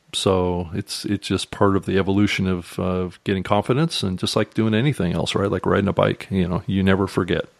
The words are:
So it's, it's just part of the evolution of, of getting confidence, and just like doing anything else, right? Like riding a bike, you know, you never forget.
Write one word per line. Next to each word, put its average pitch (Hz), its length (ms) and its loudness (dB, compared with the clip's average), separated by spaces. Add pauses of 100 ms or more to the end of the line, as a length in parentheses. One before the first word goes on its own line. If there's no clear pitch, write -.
(120)
So 90 640 0
it's, - 320 -8
it's 101 200 -4
just - 240 -2
part 98 240 4
of 92 120 -2
the 95 120 0
evolution 98 480 2
of, 92 320 -4
of 92 460 -2
getting 95 180 -2
confidence, 123 640 0
and 92 120 -2
just - 200 -4
like 110 180 0
doing 110 180 0
anything 110 400 0
else, 85 220 -2
right? 98 160 0
Like 92 160 -2
riding 95 220 2
a 92 40 0
bike, 98 380 0
you 92 160 0
know, 90 200 -4
you 95 180 0
never 95 240 4
forget. 87 380 -2 (140)